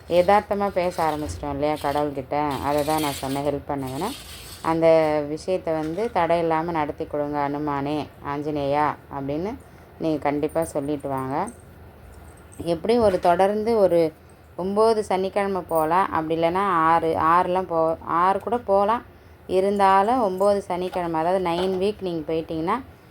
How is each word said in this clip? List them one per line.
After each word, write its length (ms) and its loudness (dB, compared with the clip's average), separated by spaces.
எதார்த்தமா 600 4
பேச 420 0
ஆரம்பிச்சிட்டோம் 380 -6
இல்லையா 240 0
கடவுள்கிட்ட, 760 -2
அதை 200 0
தான் 160 0
நான் 100 -2
சொன்னேன் 340 -4
ஹெல்ப் 260 -4
பண்ணுங்கன்னு. 440 -6
அந்த 640 4
விஷயத்தை 460 -4
வந்து 380 -4
"தடை 280 2
இல்லாம 320 0
நடத்தி 340 -4
கொடுங்க 340 -4
அனுமானே, 680 -4
ஆஞ்சநேயா" 680 -2
அப்படின்னு 360 -6
நீங்க 180 -2
கண்டிப்பா 460 -2
சொல்லிட்டு 460 -6
வாங்க. 380 -4
எப்படி 400 0
ஒரு 220 4
தொடர்ந்து 580 2
ஒரு 360 4
ஒன்பது 480 2
சனிக்கிழமை 640 -2
போகலாம், 440 2
அப்படி 300 -2
இல்லைன்னா 260 0
ஆறு, 520 4
ஆறுலாம் 500 2
போ-, 360 0
ஆறு 340 2
கூட 180 -2
போகலாம். 440 2
இருந்தாலும் 720 4
ஒன்பது 400 2
சனிக்கிழமை, 600 -4
அதாவது 280 0
நைன் 280 0
வீக் 240 -2
நீங்க 320 -4
போயிட்டீங்கன்னா 480 -2